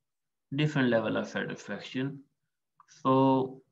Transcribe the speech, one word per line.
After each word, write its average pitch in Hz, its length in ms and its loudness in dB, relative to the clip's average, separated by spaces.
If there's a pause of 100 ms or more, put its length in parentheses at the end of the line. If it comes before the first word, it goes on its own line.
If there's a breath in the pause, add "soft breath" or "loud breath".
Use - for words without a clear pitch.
(560)
different 143 340 2
level 110 280 2
of 107 100 -4
satisfaction. 104 920 -8 (840)
So 131 720 2